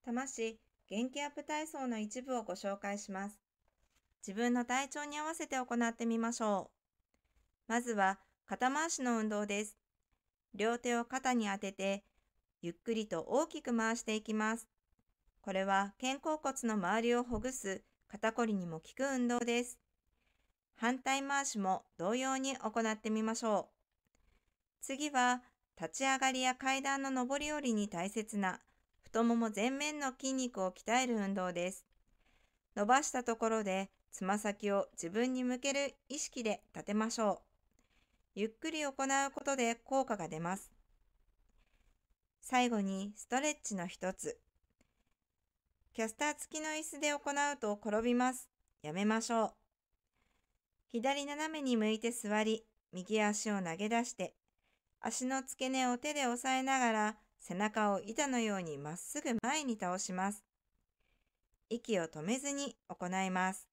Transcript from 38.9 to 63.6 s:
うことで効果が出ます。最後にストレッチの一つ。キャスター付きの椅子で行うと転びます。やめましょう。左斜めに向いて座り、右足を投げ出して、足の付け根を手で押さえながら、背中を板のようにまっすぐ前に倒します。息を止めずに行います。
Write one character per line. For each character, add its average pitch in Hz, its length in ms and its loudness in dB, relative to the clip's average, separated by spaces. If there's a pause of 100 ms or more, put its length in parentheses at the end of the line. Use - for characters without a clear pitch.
う 269 40 -18 (380)
こ - 120 -8
と 277 120 2
で 233 180 2
効 269 300 0
果 226 120 -2
が 170 120 -4
出 160 120 -6
ま 175 160 0
す。 - 140 -14 (1700)
最 247 280 4
後 220 120 2
に 196 360 -2
ス - 120 -18
ト 262 120 2
レ 302 100 2
ッ 294 120 -4
チ 214 120 -6
の 180 120 -4
一 185 260 -6
つ。 - 260 -8 (1500)
キ 226 120 -4
ャ 220 40 -2
ス 220 80 -8
タ 294 100 0
ー 294 120 0
付 - 200 -10
き - 20 -6
の 311 100 -4
椅 311 140 -4
子 285 160 -10
で 294 100 2
行 294 80 0
う 285 400 0
と 208 140 0
転 208 300 0
び 240 120 4
ま 254 180 4
す。 - 160 -12 (340)
や 151 100 -6
め 190 120 0
ま 220 160 4
し 226 120 -6
ょ 226 120 4
う。 - 80 -2 (1400)
左 277 340 0
斜 294 220 -4
め 311 140 -6
に 247 140 2
向 214 140 4
い 220 100 0
て 233 120 -2
座 214 300 0
り、 220 220 0 (280)
右 185 280 -2
足 208 300 2
を 202 100 0
投 170 160 -4
げ 208 120 -2
出 233 160 2
し - 80 -8
て、 - 220 -6 (640)
足 247 260 -4
の 269 160 0
付 262 240 -6
け - 20 0
根 262 200 2
を 247 100 2
手 302 160 -2
で 277 120 2
押 240 100 2
さ 262 200 0
え 262 60 2
な 269 160 4
が 233 140 4
ら、 214 240 2 (220)
背 - 160 -8
中 208 380 2
を 190 80 2
板 233 260 -2
の 254 120 2
よ 214 180 2
う 190 40 -2
に 156 160 -6
ま 147 180 -6
っ - 20 -8
す - 240 -8
ぐ 254 220 0
前 285 220 0
に 233 140 -2
倒 185 200 0
し 190 140 -4
ま 190 200 0
す。 - 120 -12 (1200)
息 233 300 -2
を 165 60 2
止 160 180 -8
め 226 160 0
ず 285 140 -4
に 277 240 -4 (120)
行 180 180 -8
い 190 240 0
ま 185 240 0
す。 - 180 -14